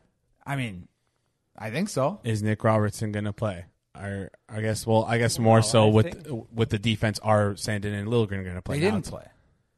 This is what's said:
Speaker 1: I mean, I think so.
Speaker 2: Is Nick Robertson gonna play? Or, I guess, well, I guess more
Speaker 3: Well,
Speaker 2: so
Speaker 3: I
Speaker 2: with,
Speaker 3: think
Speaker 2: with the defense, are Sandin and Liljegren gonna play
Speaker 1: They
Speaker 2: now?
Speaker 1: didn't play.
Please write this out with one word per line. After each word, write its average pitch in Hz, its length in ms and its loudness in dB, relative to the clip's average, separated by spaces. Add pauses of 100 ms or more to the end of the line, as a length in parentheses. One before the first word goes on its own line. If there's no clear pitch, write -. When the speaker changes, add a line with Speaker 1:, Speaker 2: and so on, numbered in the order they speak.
(460)
Speaker 1:
I 139 100 -6
mean, 104 320 -8 (720)
I 110 120 -10
think 151 180 -4
so. 147 360 -2
Speaker 2:
Is 110 180 -2
Nick 107 220 -2
Robertson 107 480 0
gonna 104 200 -6
play? 90 340 -6 (280)
Or, 98 360 -10 (180)
I 110 120 -10
guess, 110 260 -4
well, 110 180 4
I 117 140 0
guess 117 200 2
more 113 180 6
Speaker 3:
Well, 113 60 8
Speaker 2:
so 113 260 6
Speaker 3:
I - 20 6
Speaker 2:
with, 107 340 2
Speaker 3:
think 120 280 -10
Speaker 2:
with 113 180 -2
the 110 80 0
defense, 107 400 0
are 104 360 2
Sandin 104 380 -6
and 101 160 -6
Liljegren 101 360 0
gonna 90 180 -8
play 139 180 -6
Speaker 1:
They 165 80 0
Speaker 2:
now? 220 60 0
Speaker 1:
didn't 196 140 -4
play. - 180 -14 (520)